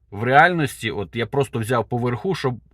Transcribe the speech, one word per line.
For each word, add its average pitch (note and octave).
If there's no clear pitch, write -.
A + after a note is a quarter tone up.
В G2+
реальності, C#3+
от G2
я A#2
просто C3+
взяв A2+
по B2
верху, B2
щоб C3